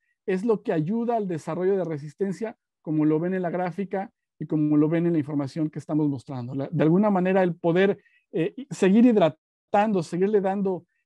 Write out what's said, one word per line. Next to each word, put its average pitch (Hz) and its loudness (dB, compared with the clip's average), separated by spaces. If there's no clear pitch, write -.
es 185 -2
lo 226 0
que - -6
ayuda 220 -2
al 214 -2
desarrollo 175 -2
de 190 -2
resistencia, 165 -8
como 156 0
lo 156 2
ven 180 -2
en 185 -4
la 165 -4
gráfica 185 -6
y 156 -10
como 151 2
lo 151 4
ven 170 0
en 170 2
la 160 0
información 143 -4
que - -14
estamos 151 -2
mostrando. 131 -8
La, 139 -6
de 143 0
alguna 190 4
manera, 190 2
el 175 -2
poder, 185 2
eh, 180 -4
seguir 202 4
hidratando, 208 2
seguirle 190 0
dando, 190 -4